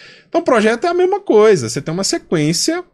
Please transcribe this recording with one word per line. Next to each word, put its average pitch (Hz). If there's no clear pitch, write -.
Então, 330
o 330
projeto 226
é -
a 349
mesma 370
coisa. 214
Você 139
tem 160
uma 190
sequência 196